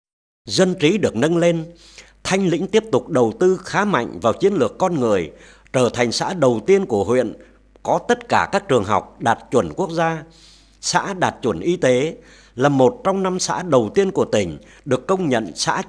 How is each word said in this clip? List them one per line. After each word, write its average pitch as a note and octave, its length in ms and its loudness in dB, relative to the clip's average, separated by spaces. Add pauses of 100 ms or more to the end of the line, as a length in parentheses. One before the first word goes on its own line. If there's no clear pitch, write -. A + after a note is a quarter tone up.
(460)
Dân F3+ 340 0
trí E3+ 180 2
được B2 180 -2
nâng D3+ 220 0
lên, E3+ 280 0 (580)
Thanh G3 240 0
Lĩnh E3+ 200 0
tiếp G#3+ 240 2
tục B2 180 0
đầu A#2 300 2
tư F#3 260 4
khá F#3 200 -2
mạnh B2 340 -2
vào G#2+ 140 2
chiến G3 200 0
lược B2+ 240 -2
con F3+ 220 0
người, G2+ 320 0 (420)
trở B2+ 200 2
thành A#2+ 180 0
xã C#3+ 220 -4
đầu B2+ 340 2
tiên G3 180 4
của G2+ 180 0
huyện A2+ 300 0 (500)
có D#3+ 240 0
tất A#3+ 220 -2
cả F#2 220 2
các G3 160 -2
trường A#2+ 160 2
học F#2+ 360 -2
đạt A2+ 200 0 (120)
chuẩn F#2 220 0
quốc E3 180 -6
gia. E3 320 -4 (580)
Xã E3+ 320 -2
đạt D3+ 280 -2
chuẩn G2+ 180 -2
y F3 180 -2
tế, C3 380 0 (400)
là C3+ 140 2
một C3 340 4
trong F#3+ 200 0
năm F#3 160 -2
xã - 240 -4
đầu B2+ 320 2
tiên G3 160 2
của B2 140 0
tỉnh F#2+ 320 -2 (280)
được C3 220 -2
công F#3 220 0
nhận A2 260 -2
xã A#2 340 -2